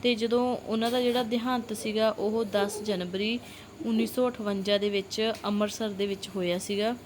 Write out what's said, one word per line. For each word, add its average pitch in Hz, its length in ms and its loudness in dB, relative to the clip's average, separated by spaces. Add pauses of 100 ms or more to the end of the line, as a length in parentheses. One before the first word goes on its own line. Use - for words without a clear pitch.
ਤੇ 247 120 4
ਜਦੋਂ 240 420 2
ਉਹਨਾਂ 226 340 0
ਦਾ 247 100 2
ਜਿਹੜਾ 247 220 2
ਦਿਹਾਂਤ 233 500 0
ਸੀਗਾ, 214 360 2
ਉਹ 214 360 0
ਦਸ 202 360 0
ਜਨਵਰੀ 202 580 0 (460)
ਉੱਨੀ 226 220 2
ਸੌ 247 220 2
ਅਠਵੰਜਾ 202 480 0
ਦੇ 202 120 2
ਵਿੱਚ 202 440 0 (120)
ਅੰਮ੍ਰਿਤਸਰ 208 440 0
ਦੇ 196 160 -2
ਵਿੱਚ 196 300 -4
ਹੋਇਆ 180 220 0
ਸੀਗਾ। 208 380 0 (100)